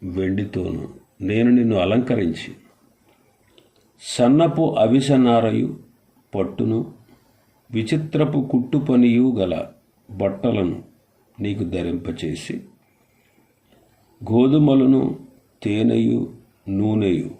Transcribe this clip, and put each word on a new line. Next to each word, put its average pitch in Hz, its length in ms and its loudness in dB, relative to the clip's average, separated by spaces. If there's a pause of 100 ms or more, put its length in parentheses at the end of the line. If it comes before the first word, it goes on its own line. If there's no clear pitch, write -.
వెండితోనూ 95 840 -4 (320)
నేను 107 300 0
నిన్ను 117 260 4
అలంకరించి, 101 800 -2 (1500)
సన్నపు 156 760 2
అవిసెనారయు 120 1000 2 (540)
పట్టును 110 600 -4 (760)
విచిత్రపు 139 840 -2
కుట్టుపనియు 123 840 2
గల 85 280 -2 (440)
బట్టలను 98 760 -2 (560)
నీకు 101 240 -6
ధరింపచేసి, 85 1000 -8 (1700)
గోధుమలను 135 960 4 (360)
తేనెయు 113 720 0 (340)
నూనెయు 98 720 0